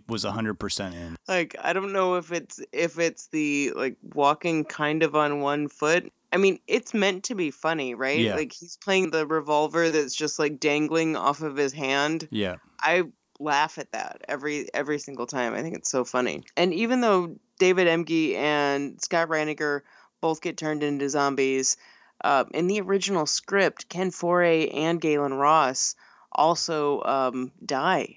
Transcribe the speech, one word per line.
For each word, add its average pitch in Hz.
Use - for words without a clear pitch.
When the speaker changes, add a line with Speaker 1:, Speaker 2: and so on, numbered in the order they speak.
Speaker 1:
was 110
a 98
hundred 110
percent 95
in. 85
Speaker 2:
Like, 180
I 165
don't 196
know 185
if 165
it's, 160
if 165
it's 165
the, 147
like, 127
walking 147
kind 151
of 147
on 147
one 143
foot. 156
I 175
mean, 190
it's -
meant 196
to 254
be 175
funny, 143
right? 135
Speaker 1:
Yeah. 104
Speaker 2:
Like, 156
he's -
playing 190
the 156
revolver 151
that's 147
just, 151
like, 151
dangling 151
off 143
of 147
his 139
hand. 143
Speaker 1:
Yeah. 98
Speaker 2:
I 170
laugh 143
at -
that -
every, 147
every 147
single 131
time. 123
I 107
think 165
it's -
so 127
funny. 117
And 180
even 233
though 185
David 185
Emge 160
and 143
Scott 165
Reiniger 151
both 160
get 165
turned 156
into 143
zombies, 135
uh, 135
in 175
the 208
original 185
script, -
Ken 185
Foree 170
and 165
Galen 147
Ross 139
also, 151
um, 127
die 147